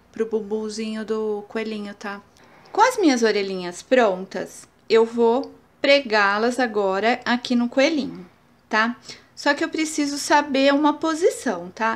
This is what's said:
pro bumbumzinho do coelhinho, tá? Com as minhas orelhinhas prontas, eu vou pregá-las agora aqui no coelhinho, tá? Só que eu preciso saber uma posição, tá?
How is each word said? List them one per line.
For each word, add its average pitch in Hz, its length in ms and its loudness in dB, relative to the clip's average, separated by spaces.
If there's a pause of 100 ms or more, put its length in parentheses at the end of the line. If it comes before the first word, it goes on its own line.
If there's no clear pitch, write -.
pro 220 160 -4
bumbumzinho 220 800 -6
do 214 460 -4
coelhinho, 214 440 -8
tá? 202 280 -12 (500)
Com 381 100 2
as 508 160 4
minhas 269 260 2
orelhinhas 190 580 0
prontas, 190 880 0 (220)
eu 226 160 6
vou 233 480 0 (280)
pregá-las 233 800 2
agora 214 680 0
aqui 247 300 -2
no 240 120 0
coelhinho, 240 580 -2 (440)
tá? 226 260 0 (400)
Só 285 180 0
que 294 100 -4
eu 320 60 -4
preciso 302 480 -4
saber 285 560 2
uma 294 220 2
posição, 302 760 -2
tá? 226 260 -4